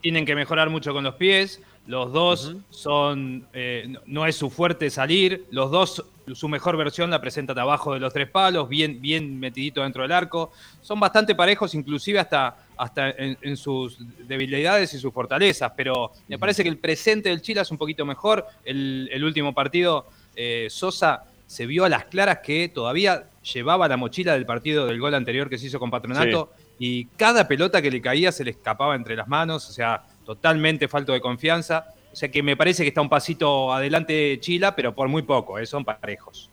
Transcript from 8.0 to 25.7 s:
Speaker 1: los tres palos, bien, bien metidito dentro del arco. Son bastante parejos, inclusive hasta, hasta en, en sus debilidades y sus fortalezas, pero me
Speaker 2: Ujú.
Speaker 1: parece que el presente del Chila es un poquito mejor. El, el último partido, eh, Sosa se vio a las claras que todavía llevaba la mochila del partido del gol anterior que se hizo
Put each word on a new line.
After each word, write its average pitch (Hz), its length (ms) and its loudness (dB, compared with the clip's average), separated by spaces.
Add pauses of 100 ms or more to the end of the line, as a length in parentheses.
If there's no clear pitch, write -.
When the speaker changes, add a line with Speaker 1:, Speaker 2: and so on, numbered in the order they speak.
Speaker 1:
los 131 120 -4
tres 139 160 -2
palos, 185 400 2
bien, 147 320 0
bien 143 400 -4
metidito 131 400 -6
dentro 131 220 -4
del 135 100 -2
arco. 175 400 0 (300)
Son 208 180 -4
bastante 214 340 4
parejos, 185 400 2
inclusive 147 440 -2
hasta, 143 360 2 (220)
hasta 135 360 -2
en, 135 280 -6
en 143 160 -6
sus 131 400 -6 (320)
debilidades 143 640 0
y 143 60 -10
sus 127 120 -4
fortalezas, 131 640 0
pero 127 380 -2 (160)
me 139 80 -10
Speaker 2:
Ujú. - 40 -6
Speaker 1:
parece 196 220 0
que 170 60 2
el 160 80 -2
presente 196 540 0
del 170 100 0
Chila 208 220 -2
es - 80 -4
un 156 80 -6
poquito 156 260 -4
mejor. 196 420 0 (160)
El, 131 480 -4
el 135 140 -4
último 147 300 0
partido, 156 500 2 (320)
eh, 117 320 -4
Sosa 175 560 0 (220)
se - 180 -10
vio 160 220 2
a - 20 6
las 135 160 2
claras 190 400 0
que 165 240 -2
todavía 151 560 0 (300)
llevaba 160 340 2
la 131 80 2
mochila 151 380 0
del 131 100 0
partido 131 420 0
del 117 140 -2
gol 143 140 0
anterior 131 340 -2
que 127 80 -6
se 120 100 -10
hizo 139 120 -8